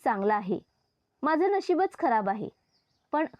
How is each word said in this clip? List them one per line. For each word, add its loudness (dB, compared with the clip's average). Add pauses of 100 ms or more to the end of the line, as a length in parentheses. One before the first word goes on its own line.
चांगलं 0
आहे, -2 (640)
माझं 2
नशीबच 0
खराब 0
आहे. -4 (640)
पण 0 (140)